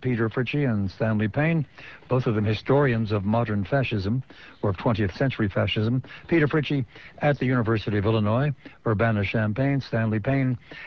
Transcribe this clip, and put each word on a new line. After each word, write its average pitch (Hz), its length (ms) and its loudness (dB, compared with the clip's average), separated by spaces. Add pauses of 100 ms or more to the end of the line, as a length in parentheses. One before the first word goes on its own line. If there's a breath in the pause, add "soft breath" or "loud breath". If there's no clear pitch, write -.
Peter 117 280 0
Fritchie 135 360 -2
and 104 260 0
Stanley 110 380 0
Payne, 151 360 0 (440 loud breath)
both 127 180 0
of 113 80 2
them 104 100 2
historians 113 680 2
of 101 120 0
modern 107 380 0
fascism, 120 580 0 (420 loud breath)
or 104 80 2
of 90 60 -2
twentieth 107 380 0
century 123 340 0
fascism. 110 540 0 (240 loud breath)
Peter 151 220 2
Fritchie 147 360 0 (340 loud breath)
at 147 200 2
the 131 80 -2
University 110 520 2
of 95 60 0
Illinois, 113 480 2 (320 loud breath)
Urbana-Champaign, 113 960 0
Stanley 110 380 -2
Payne 131 400 0 (280 loud breath)